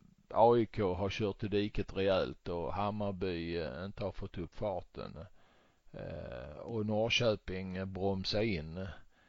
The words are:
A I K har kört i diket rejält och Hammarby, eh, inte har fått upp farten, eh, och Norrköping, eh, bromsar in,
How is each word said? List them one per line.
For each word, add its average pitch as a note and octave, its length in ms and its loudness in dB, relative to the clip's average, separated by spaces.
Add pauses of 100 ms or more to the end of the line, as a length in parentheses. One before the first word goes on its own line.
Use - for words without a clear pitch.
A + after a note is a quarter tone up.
(340)
A A#2 240 8
I A2 80 4
K G2 280 0
har F#2+ 160 0
kört G2+ 340 -2
i G#2+ 40 -2
diket G2+ 480 0
rejält F#2 520 2
och E2+ 260 -2
Hammarby, F#2+ 840 -2
eh, D2+ 240 -6
inte G2+ 200 -6
har F#2 80 -2
fått - 260 -8
upp E2 180 -6
farten, F2+ 640 -6 (720)
eh, - 640 -10
och A2 280 -2
Norrköping, G#2+ 920 2
eh, F#2+ 80 -2
bromsar F#2+ 580 0
in, E2 340 0 (520)